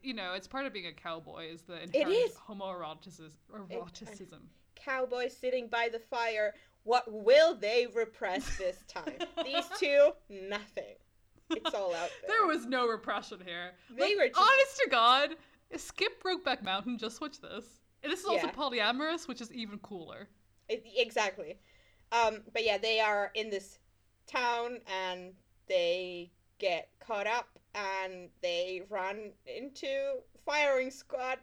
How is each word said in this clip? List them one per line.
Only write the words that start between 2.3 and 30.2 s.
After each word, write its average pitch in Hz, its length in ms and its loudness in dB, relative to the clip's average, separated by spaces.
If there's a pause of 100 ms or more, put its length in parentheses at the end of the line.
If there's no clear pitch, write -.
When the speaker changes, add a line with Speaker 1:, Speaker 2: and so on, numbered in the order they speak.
Speaker 2:
is. - 60 -18
Speaker 1:
homoeroticis-, 180 840 -10
Speaker 2:
It, 156 120 -20 (220)
uh, 185 200 -14
Speaker 1:
eroticism. 202 720 -14 (280)
Speaker 2:
cowboys 254 600 -2
sitting 254 320 -2
by 233 220 2
the 226 80 -6
fire. 226 560 0 (300)
What 240 280 4
will 262 440 8
they 220 380 2
repress 220 640 -2
this 185 280 -4
time? - 320 -8 (100)
Speaker 1:
<laughs> - 160 -6
Speaker 2:
These 320 200 -2 (140)
two, 285 320 8 (180)
nothing. 196 680 -8 (560)
It's 320 240 -2
all 196 200 -2
out - 220 -2
Speaker 1:
<laughs> - 100 -12
There 427 120 2
Speaker 2:
there. 415 80 6
Speaker 1:
was 311 200 0
no 247 220 2
repression 208 560 -4
here. 175 280 -8 (180)
Speaker 2:
They 277 240 2
Speaker 1:
Like, - 20 2
Speaker 2:
were 294 120 4
just 294 120 4
Speaker 1:
honest 539 440 8
to - 60 -2
God, 262 400 6 (460)
skip - 460 -4
Brokeback 330 400 -2
Mountain, 196 360 -4
just 254 220 -8
watch 302 200 -8
this. 214 240 -12 (380)
And 302 100 -2
this 370 80 -4
is 403 60 -8
also - 200 2
Speaker 2:
Yeah. 247 60 -4
Speaker 1:
polyamorous, 262 720 0
which 247 140 -10
is 226 120 -12
even 214 280 -10
cooler. 175 480 -14 (400)
Speaker 2:
It, 233 160 -4 (120)
exactly. 240 640 -2 (540)
Um, 220 300 4 (100)
but 226 120 0
yeah, 202 140 4
they 220 220 2
are 208 340 2
in 220 160 -4
this 196 280 -8 (480)
town 240 600 -2
and 185 460 -6 (340)
they 175 640 0 (280)
get 175 300 0 (120)
caught 208 260 -4
up 233 220 -2 (260)
and 190 540 -6 (140)
they 180 460 -2
run 202 440 -6 (140)
into 269 680 -6 (320)